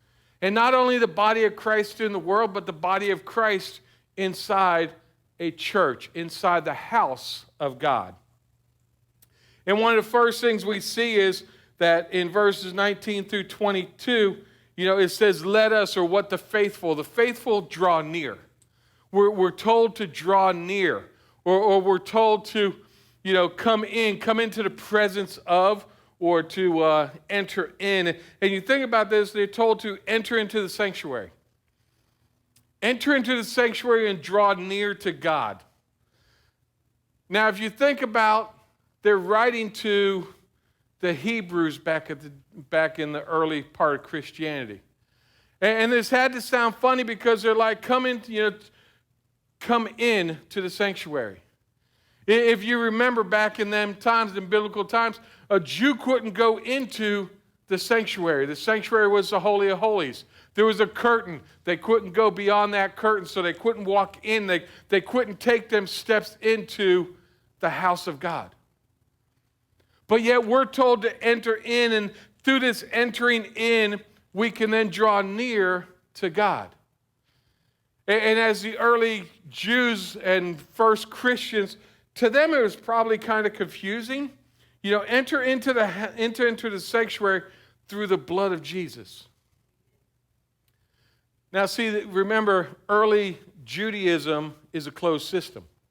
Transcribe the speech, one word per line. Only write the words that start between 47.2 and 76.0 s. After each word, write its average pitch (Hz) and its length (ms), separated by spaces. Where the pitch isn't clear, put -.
they're 220 140
like, 220 260
"Come 254 260
in, 247 200
you 214 240
know, - 60
come 233 280
in 196 400
to 202 100
the 185 80
sanctuary." 147 720
I-, 202 60
if 233 320
you 240 160
remember 233 420
back 214 380
in 208 100
them 208 240
times, 226 420
in 190 120
biblical 208 360
times, 226 360
a 196 120
Jew 165 340
couldn't 226 380
go 220 260
into 214 720
the 190 100
sanctuary. 175 680
The 147 100
sanctuary 214 520
was 202 220
the 202 80
Holy 202 300
of 190 100
Holies. 190 460
There 208 100
was 214 160
a 208 80
curtain. 220 520
They 175 140
couldn't 208 360
go 208 200
beyond 202 420
that 196 220
curtain, 214 300
so 185 160
they 170 120
couldn't 226 300
walk 196 400
in. 214 240
They, 180 160
they 196 120
couldn't 208 380
take 233 300
them 208 180
steps - 560
into 196 720
the 170 100
house 180 380
of 147 100
God. 143 380
But 226 160
yet 240 240
we're 254 180
told 247 380
to 220 200
enter 233 340
in, 233 360
and 208 200
through 269 180
this 247 220
entering 233 520
in, 220 440
we 214 180
can 214 200
then 220 180
draw 202 320
near 196 640